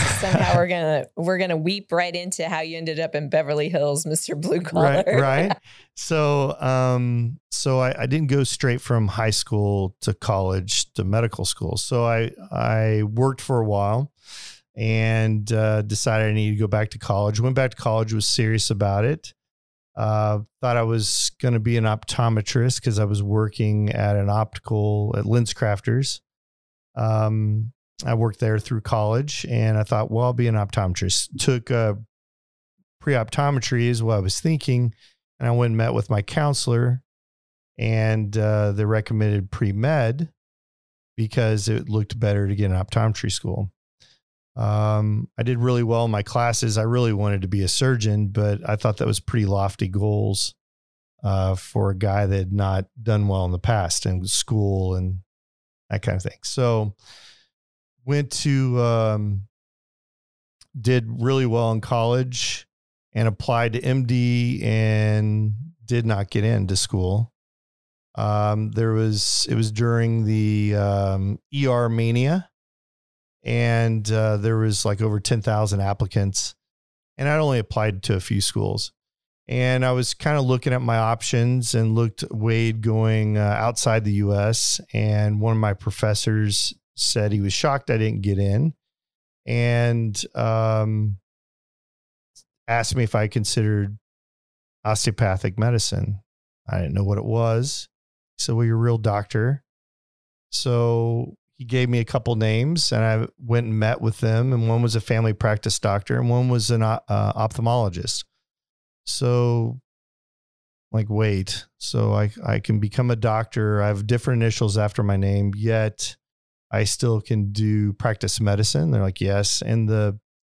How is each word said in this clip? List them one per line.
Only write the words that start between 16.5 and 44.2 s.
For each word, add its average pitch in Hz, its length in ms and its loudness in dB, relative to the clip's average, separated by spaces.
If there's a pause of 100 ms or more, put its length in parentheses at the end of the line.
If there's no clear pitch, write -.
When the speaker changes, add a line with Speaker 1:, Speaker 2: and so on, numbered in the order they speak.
Speaker 2:
to 104 40 -2
go 110 80 0
back 107 240 0
to 107 60 -14
college. 107 440 0
Went 127 140 0
back 131 160 2
to - 60 -20
college, 110 360 0
was 107 120 -2
serious 110 440 0
about 101 340 0
it. 147 300 -4 (640)
Uh, 107 420 0 (220)
thought 120 160 0
I 117 60 2
was 113 480 0 (100)
gonna 123 180 2
be 117 160 0
an 113 80 2
optometrist 113 960 0
'cause 110 160 0
I 107 60 2
was 101 180 0
working 107 720 0
at 104 240 0
an 101 140 0
optical, 104 880 0
at - 80 -2
LensCrafters. 117 960 0 (760)
Um, 110 800 0 (320)
I 117 100 0
worked 113 240 0
there 110 180 0
through 107 240 -4
college 113 680 -2
and 110 300 0
I 107 60 2
thought, 110 260 -2
"Well, 117 160 0
I'll 123 80 0
be 120 140 0
an 110 80 2
optometrist." 98 840 -2
Took, 123 320 0
uh, 113 260 2 (1080)
pre-optometry 131 840 0
is 120 180 2
what 113 140 2
I 101 40 2
was 95 200 -2
thinking. 127 560 0 (420)
And 123 120 -4
I - 20 2
went 120 200 2
and 110 60 2
met 117 160 0
with 110 160 -2
my 104 120 2
counselor 127 840 0 (760)
and, 110 600 0
uh, 107 340 2
they 104 140 0
recommended 107 680 0
pre-med 123 800 0 (840)
because 110 500 0
it 110 220 -2
looked 107 300 -2
better 101 280 2
to 98 80 0
get 101 160 2
an 92 60 2
optometry 107 540 0
school. - 400 -4 (840)